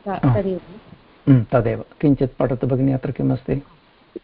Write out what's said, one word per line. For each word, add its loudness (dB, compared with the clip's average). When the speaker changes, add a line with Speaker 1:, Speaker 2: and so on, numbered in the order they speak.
Speaker 1:
त-, -10
Speaker 2:
हा। 2
Speaker 1:
तदेव। 0
Speaker 2:
हम्म, 4
तदेव। 0
किञ्चित् 2
पठतु -2
भगिनी, 0
अत्र -4
किमस्ति? -2